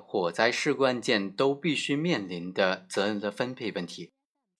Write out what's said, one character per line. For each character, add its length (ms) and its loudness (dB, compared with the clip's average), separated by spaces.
火 240 0
灾 220 4
事 200 0
故 120 2
案 180 2
件 260 2
都 240 2
必 220 -2
须 220 0
面 320 0
临 240 -6
的 360 0
责 200 0
任 100 0
的 140 -4
分 200 -4
配 200 -6
问 120 -4
题。 280 -12